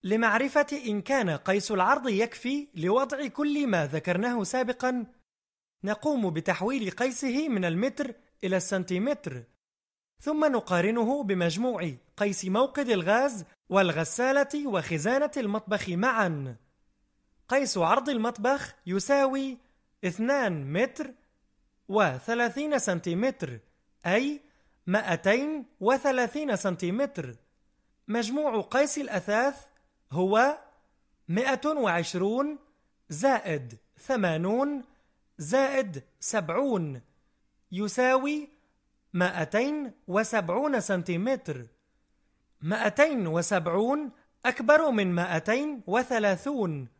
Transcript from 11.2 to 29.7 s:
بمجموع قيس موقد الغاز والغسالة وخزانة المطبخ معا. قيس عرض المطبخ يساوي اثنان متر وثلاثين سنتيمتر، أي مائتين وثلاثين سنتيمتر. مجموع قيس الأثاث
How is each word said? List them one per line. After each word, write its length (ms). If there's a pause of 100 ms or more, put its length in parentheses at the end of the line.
بمجموع 720 (220)
قيس 280
موقد 440
الغاز 560 (240)
والغسالة 1000
وخزانة 680
المطبخ 520
معا. 680 (920)
قيس 300
عرض 320
المطبخ 680 (100)
يساوي 720 (480)
اثنان 680
متر 400 (720)
وثلاثين 920
سنتيمتر، 800 (460)
أي 360 (460)
مائتين 800 (140)
وثلاثين 760
سنتيمتر. 800 (720)
مجموع 540
قيس 360
الأثاث 680 (440)